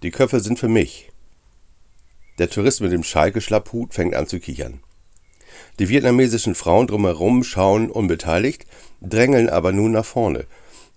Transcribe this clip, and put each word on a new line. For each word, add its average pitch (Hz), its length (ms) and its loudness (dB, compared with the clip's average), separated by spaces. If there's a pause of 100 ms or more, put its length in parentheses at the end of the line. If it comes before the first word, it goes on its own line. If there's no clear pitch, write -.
"die 85 80 -6
Köpfe 127 300 0
sind 107 180 -2
für 120 100 -2
mich." - 420 -2 (1300)
Der 87 120 0
Tourist 107 300 0
mit 95 120 -2
dem 85 100 -2
Schalke-Schlapphut 104 920 -2
fängt 87 200 -2
an 73 120 -4
zu 87 140 -8
kichern. 65 400 -12 (1000)
Die 98 100 0
vietnamesischen 123 680 2
Frauen 101 320 2
drumherum 104 580 0
schauen 101 460 2
unbeteiligt, 92 760 -2 (340)
drängeln 117 480 2
aber 87 240 0
nun 104 200 2
nach 110 120 0
vorne. 98 420 -4 (500)